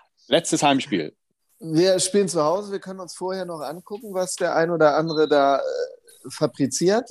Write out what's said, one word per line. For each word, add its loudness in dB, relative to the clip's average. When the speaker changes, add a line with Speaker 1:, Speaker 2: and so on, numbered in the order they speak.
Speaker 1:
letztes 0
Heimspiel. 0
Speaker 2:
Wir 2
spielen 0
zu -2
Hause. -2
Wir -8
können -14
uns -16
vorher -8
noch -12
angucken, -12
was -4
der 0
ein 2
oder 4
andere 2
da, 4
äh, 0
fabriziert. 0